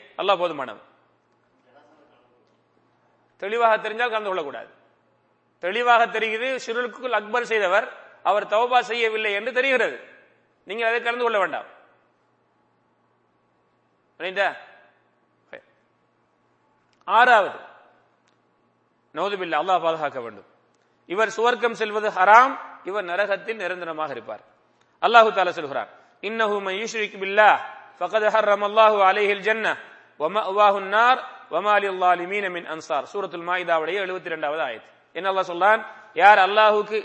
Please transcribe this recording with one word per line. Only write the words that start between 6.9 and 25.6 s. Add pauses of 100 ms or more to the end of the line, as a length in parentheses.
அக்பர்
செய்தவர், (360)
அவர்
தௌபா
செய்யவில்லை
என்று
தெரிகிறது, (640)
நீங்கள்
அதை
கலந்து
கொள்ள
வேண்டாம். (2500)
ரைட்டா? (2500)
ஆறாவது, (1600)
நவுதுபில்லா,
அல்லாஹ்
பாதுகாக்க
வேண்டும், (580)
இவர்
சுவர்க்கம்
செல்வது
ஹராம், (280)
இவர்
நரகத்தில்
நிரந்தரமாக
இருப்பார். (580)
அல்லாஹு
தஆலா
சொல்கிறார், (320)